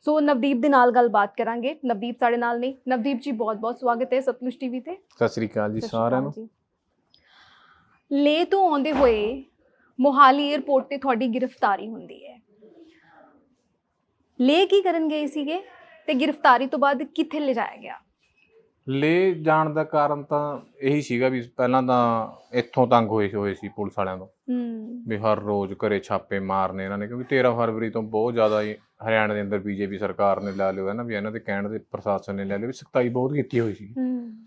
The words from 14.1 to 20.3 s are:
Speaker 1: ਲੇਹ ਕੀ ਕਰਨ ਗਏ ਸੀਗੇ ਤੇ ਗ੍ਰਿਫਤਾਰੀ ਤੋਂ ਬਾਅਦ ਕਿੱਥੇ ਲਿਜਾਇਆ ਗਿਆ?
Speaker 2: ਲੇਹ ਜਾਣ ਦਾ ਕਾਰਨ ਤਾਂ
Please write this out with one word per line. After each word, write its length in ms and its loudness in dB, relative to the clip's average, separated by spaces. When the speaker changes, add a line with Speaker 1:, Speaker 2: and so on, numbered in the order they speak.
Speaker 1:
ਲੇਹ 260 6
ਕੀ 160 4
ਕਰਨ 260 0
ਗਏ 180 -2
ਸੀਗੇ 360 -4
ਤੇ 80 0
ਗ੍ਰਿਫਤਾਰੀ 520 4
ਤੋਂ 120 -4
ਬਾਅਦ 240 2
ਕਿੱਥੇ 380 -4
ਲਿਜਾਇਆ 360 -4
ਗਿਆ? 180 -16
Speaker 2:
ਲੇਹ 460 2
ਜਾਣ 360 2
ਦਾ 140 0
ਕਾਰਨ 380 0
ਤਾਂ 380 -4